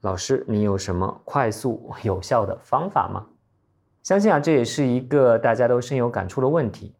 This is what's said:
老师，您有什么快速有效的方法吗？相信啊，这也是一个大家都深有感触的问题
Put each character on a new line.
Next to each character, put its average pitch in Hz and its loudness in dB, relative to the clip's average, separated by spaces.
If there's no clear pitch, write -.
老 95 -4
师， - -2
您 104 0
有 101 0
什 95 -4
么 90 -4
快 127 0
速 - -6
有 92 -2
效 113 0
的 92 -6
方 151 -2
法 98 -2
吗？ 98 -10
相 190 2
信 202 4
啊， 147 4
这 151 2
也 127 4
是 139 -2
一 127 0
个 127 4
大 117 2
家 120 2
都 120 2
深 131 -4
有 120 0
感 98 -4
触 92 -6
的 127 2
问 147 0
题 - -18